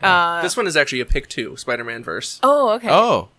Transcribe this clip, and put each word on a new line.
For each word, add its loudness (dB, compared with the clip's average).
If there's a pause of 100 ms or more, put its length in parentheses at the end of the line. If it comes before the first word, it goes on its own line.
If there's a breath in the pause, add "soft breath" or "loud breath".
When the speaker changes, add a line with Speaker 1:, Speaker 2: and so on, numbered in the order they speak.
Speaker 1:
Yeah. 2
Speaker 2:
Uh, -4
Speaker 3:
This -4
one -2
is -2
actually 0
a -4
pick -4
two, -8
Spider-Man -8
verse. -8
Speaker 2:
Oh, 4
okay. -6
Speaker 1:
Oh. 4 (100)